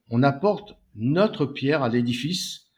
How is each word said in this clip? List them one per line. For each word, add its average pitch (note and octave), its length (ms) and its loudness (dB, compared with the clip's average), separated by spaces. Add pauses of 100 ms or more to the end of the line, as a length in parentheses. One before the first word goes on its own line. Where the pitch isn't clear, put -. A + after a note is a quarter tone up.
On A#2 140 2
apporte F#3+ 540 0 (180)
notre D#3 500 0
pierre C#3 380 0
à A#2 60 2
l'édifice, B2 800 -2 (100)